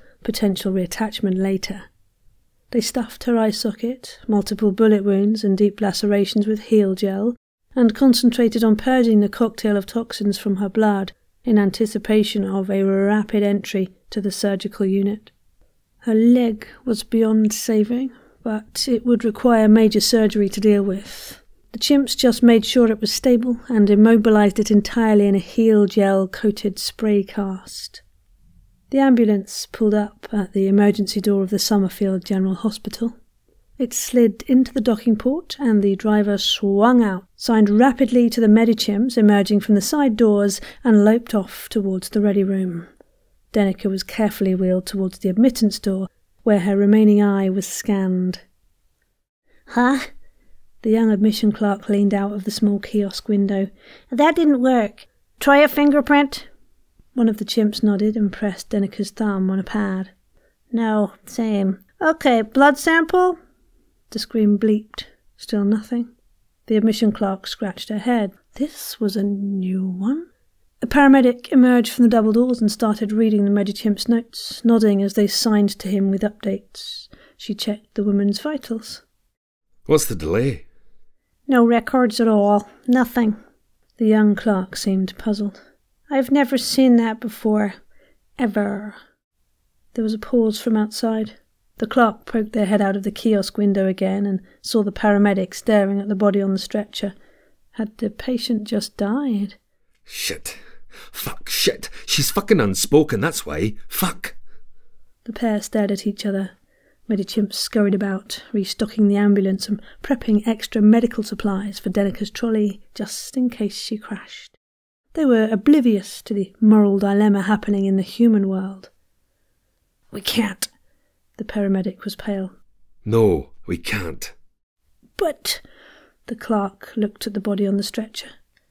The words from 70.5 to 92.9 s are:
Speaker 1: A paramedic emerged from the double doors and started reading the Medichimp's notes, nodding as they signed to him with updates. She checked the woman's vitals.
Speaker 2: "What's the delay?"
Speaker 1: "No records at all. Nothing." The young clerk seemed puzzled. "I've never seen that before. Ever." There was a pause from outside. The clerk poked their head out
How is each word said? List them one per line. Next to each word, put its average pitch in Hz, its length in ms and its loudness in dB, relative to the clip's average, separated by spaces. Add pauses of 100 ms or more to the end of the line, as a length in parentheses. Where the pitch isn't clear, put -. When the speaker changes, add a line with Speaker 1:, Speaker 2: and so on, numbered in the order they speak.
Speaker 1:
A 240 60 -6
paramedic 269 640 4
emerged 247 400 4
from 247 100 0
the 233 60 6
double 220 240 2
doors 240 280 0
and 208 120 0
started 214 400 -2
reading 214 320 2
the 202 80 2
Medichimp's 202 560 -2
notes, - 560 -4
nodding 220 360 4
as 196 140 -2
they 208 140 2
signed 208 500 0
to - 80 -14
him 196 240 0
with 196 120 -2
updates. - 840 -8 (280)
She - 180 -10
checked - 400 -8
the 208 80 -4
woman's 202 380 0
vitals. 247 640 -10 (840)
Speaker 2:
"What's 147 200 2
the 104 100 -6
delay?" 98 500 -4 (800)
Speaker 1:
"No 247 180 4
records 233 540 0
at 233 80 2
all. 208 420 2 (200)
Nothing." 247 480 0 (600)
The 226 80 0
young 214 280 4
clerk 190 400 -2
seemed 190 440 -4
puzzled. 202 420 -6 (500)
"I've 269 220 0
never 277 260 2
seen 254 380 2
that 226 240 0
before. 214 540 -4 (640)
Ever." 208 560 -4 (1000)
There 226 80 -4
was 220 120 -2
a 214 40 -8
pause 220 420 0
from 220 160 0
outside. 214 640 -4 (400)
The 214 80 -4
clerk 220 400 0
poked 214 260 -4
their 214 140 -2
head 208 160 2
out 196 120 0